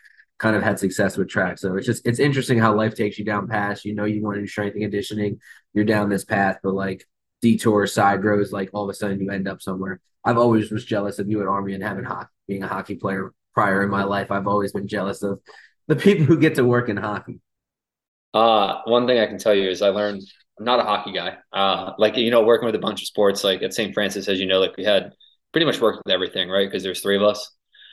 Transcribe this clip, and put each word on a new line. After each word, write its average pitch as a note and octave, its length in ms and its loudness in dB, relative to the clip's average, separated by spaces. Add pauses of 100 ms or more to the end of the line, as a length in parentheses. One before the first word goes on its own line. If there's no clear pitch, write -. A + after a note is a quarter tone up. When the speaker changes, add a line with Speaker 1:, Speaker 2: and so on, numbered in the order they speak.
(380)
Speaker 1:
kind A2 180 2
of G2+ 60 2
had - 160 0
success G2 400 0
with F#2+ 120 -2
track. F2+ 280 -2
So F#2+ 200 -4
it's F#2+ 100 -4
just, - 180 -2
it's A#2+ 140 0
interesting C3+ 400 2
how A2 160 4
life G#2+ 180 0
takes G#2 240 -4
you G#2 80 -6
down G2+ 220 -2
paths. G#2 380 -4
You G#2 100 -6
know, G#2 100 -2
you G#2+ 160 -2
want G#2 140 -4
to G2+ 60 -6
do G2 60 -8
strength G2+ 280 -6
and G#2 80 -4
conditioning, G#2 560 -4 (340)
you're G#2 100 2
down G#2 260 2
this G2 160 -2
path, G2 360 0
but, F#2+ 140 -2
like, F#2+ 320 -6 (340)
detour, G#2+ 460 4
side G2+ 360 2
roads, G#2 300 0
like, G2 180 -6
all G2+ 140 -6
of G2 40 -8
a G2 40 -6
sudden G2 260 -4
you F#2+ 100 -4
end G2 200 -6
up F#2 120 -10
somewhere. F#2+ 380 -8 (240)
I've A#2 140 2
always A2+ 340 4
was G#2+ 140 -6
jealous G2+ 340 -4
of G2 80 -4
you G#2 140 0
at F#2+ 60 -2
Army G2 260 -2
and F#2+ 100 -8
having G2 220 -6
hockey, F#2+ 240 -10 (180)
being G2 160 -6
a F#2 60 -6
hockey F#2+ 260 -6
player F#2+ 380 -6 (200)
prior G2 300 2
in G2 60 0
my G2 160 0
life. G2 260 -2
I've G2 160 -2
always G2+ 240 0
been G2+ 160 -6
jealous G2 360 -4
of G2 180 -4 (460)
the D#3 100 2
people G3 280 6
who D#3 140 6
get D#3 160 4
to C3+ 80 2
work A#2+ 240 2
in G#2 80 -2
hockey. G2+ 460 -8 (920)
Speaker 2:
Uh, A2 420 4 (100)
one A#2+ 220 2
thing B2 120 4
I G#2+ 60 4
can G#2 140 -6
tell A2 140 2
you G2 160 2
is F2+ 120 -2
I G2+ 80 4
learned, G2+ 320 -2 (360)
I'm G#2+ 60 -14
not A#2+ 160 2
a A2 40 2
hockey G2+ 280 -2
guy. F2+ 280 -6 (120)
Uh, F#2+ 460 0
like, G#2+ 180 2
you A#2 160 0
know, A#2 120 6
working A#2 220 4
with A2 100 -2
a G#2+ 40 0
bunch G#2+ 220 -6
of - 60 -10
sports, G2+ 360 0
like, F#2+ 180 0
at F#2+ 120 -6
Saint G2+ 200 -4
Francis, G2+ 360 -4
as F#2+ 100 0
you F#2+ 60 -2
know, F#2+ 160 2
like, F#2 160 -2
we F#2+ 80 -4
had G2+ 260 2 (400)
pretty E3 140 2
much B2+ 160 0
worked G#2+ 240 2
with F#2+ 80 0
everything, F2+ 360 -2
right? G2 220 0
'Cause F#2+ 120 -6
there's F#2+ 180 -6
three G2 160 2
of G2+ 60 2
us, G#2 300 0 (400)